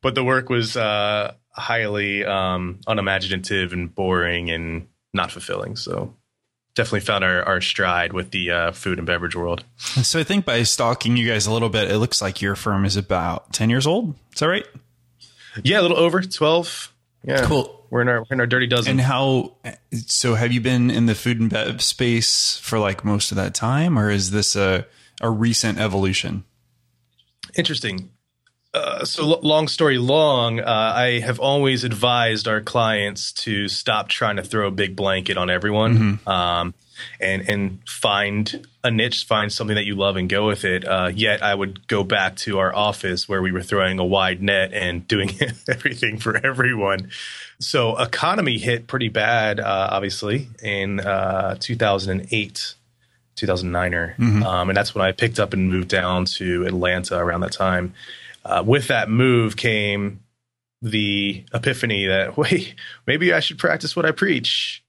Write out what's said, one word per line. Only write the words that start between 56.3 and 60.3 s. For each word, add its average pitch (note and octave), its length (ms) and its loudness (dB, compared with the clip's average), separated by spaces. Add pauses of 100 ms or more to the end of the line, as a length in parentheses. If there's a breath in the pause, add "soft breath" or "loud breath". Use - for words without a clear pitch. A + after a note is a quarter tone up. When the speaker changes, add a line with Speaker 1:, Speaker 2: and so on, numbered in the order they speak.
Speaker 1:
to F2+ 280 -2
Atlanta F2+ 540 -2
around F2 220 -2
that F2+ 120 -4
time. F2+ 400 0 (520 loud breath)
Uh, F#2 200 0
with B2 240 4
that A2 220 2
move A#2+ 460 4
came G2+ 640 0 (600)